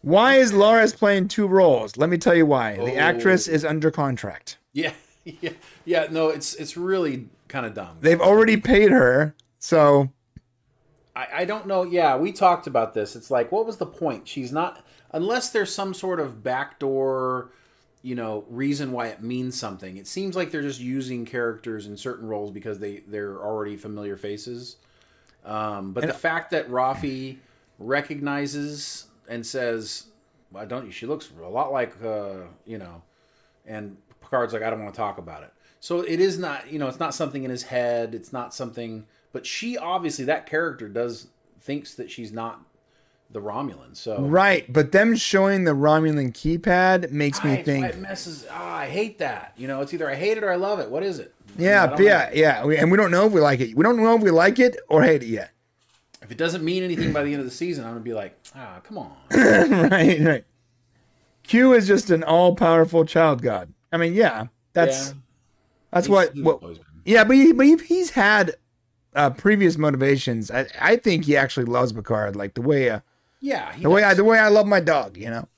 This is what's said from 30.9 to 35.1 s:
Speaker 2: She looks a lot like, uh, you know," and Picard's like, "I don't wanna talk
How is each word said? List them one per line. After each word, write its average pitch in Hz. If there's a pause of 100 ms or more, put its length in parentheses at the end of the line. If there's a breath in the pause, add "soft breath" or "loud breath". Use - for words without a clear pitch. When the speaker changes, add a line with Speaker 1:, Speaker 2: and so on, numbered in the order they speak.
Speaker 2:
She 117
looks 147 (120)
a 82
lot 135
like, 123 (100)
uh, 101 (240)
you 110
know," 87 (640)
and 104 (240)
Picard's 120
like, 110
"I 110
don't 110
wanna 104
talk 104